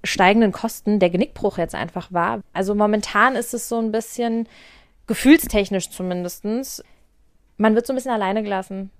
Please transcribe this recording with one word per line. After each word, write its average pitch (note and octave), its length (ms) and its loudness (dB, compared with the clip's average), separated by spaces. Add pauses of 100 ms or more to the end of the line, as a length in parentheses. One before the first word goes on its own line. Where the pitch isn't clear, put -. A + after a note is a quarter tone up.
steigenden G3+ 480 4
Kosten - 460 -2
der F#3 100 4
Genickbruch F#3 480 -2
jetzt E3 180 -4
einfach - 380 -8
war. F#3 280 0 (120)
Also G3 220 -2
momentan G#3 600 2
ist A#3 200 -4
es - 160 -8
so A#3 80 -2
ein A3+ 140 -2
bisschen, A3+ 540 -4 (600)
gefühlstechnisch G#3 800 4
zumindestens, F#3 960 -6 (720)
man G#3+ 180 4
wird A#3 120 2
so C4+ 80 -2
ein - 20 -2
bisschen B3+ 160 -4
alleine G#3 300 -2
gelassen. G3 580 -6